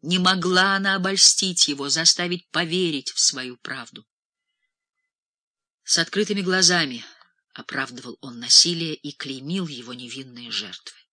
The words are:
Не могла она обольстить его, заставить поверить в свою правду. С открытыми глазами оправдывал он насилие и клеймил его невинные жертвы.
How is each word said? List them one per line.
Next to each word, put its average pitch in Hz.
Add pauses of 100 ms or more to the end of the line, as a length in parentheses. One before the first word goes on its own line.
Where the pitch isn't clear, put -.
Не 180
могла 185
она 196
обольстить 190
его, 139
заставить 175
поверить 165
в -
свою 127
правду. - (1800)
С -
открытыми 196
глазами 175 (480)
оправдывал 123
он 120
насилие 160
и 147
клеймил 139
его 123
невинные 123
жертвы. - (160)